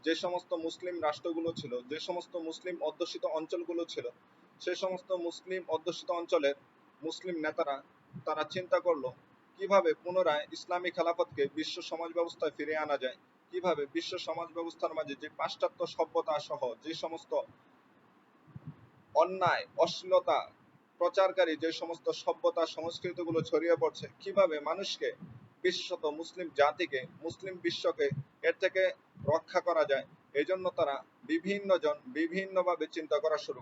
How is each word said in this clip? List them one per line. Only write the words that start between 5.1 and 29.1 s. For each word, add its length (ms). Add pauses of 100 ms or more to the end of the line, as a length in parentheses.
মুসলিম 360 (120)
অধ্যুষিত 340 (120)
অঞ্চলের 360 (460)
মুসলিম 420
নেতারা 320 (500)
তারা 160 (120)
চিন্তা 320
করলো 220 (500)
কিভাবে 320 (120)
পুনরায় 420 (120)
ইসলামী 400
খেলাফতকে 460 (160)
বিশ্ব 180 (140)
সমাজ 280
ব্যবস্থায় 380
ফিরিয়ে 280
আনা 200
যায়, 140 (320)
কিভাবে 320 (120)
বিশ্ব 180 (140)
সমাজ 300
ব্যবস্থার 420
মাঝে 240
যে 60 (120)
পাশ্চাত্য 400 (160)
সভ্যতা 380 (140)
সহ 140 (220)
যে 80 (100)
সমস্ত 300 (1800)
অন্যায়, 500 (200)
অশ্লীলতা 540 (600)
প্রচারকারী 540 (100)
যে 60 (100)
সমস্ত 260 (180)
সভ্যতা 380 (140)
সংস্কৃতিগুলো 640 (100)
ছড়িয়ে 320
পড়ছে, 240 (160)
কিভাবে 340 (120)
মানুষকে, 400 (560)
বিশেষত 400 (160)
মুসলিম 260 (140)
জাতিকে, 400 (240)
মুসলিম 300 (100)
বিশ্বকে 420 (420)
এর 140
থেকে 200 (480)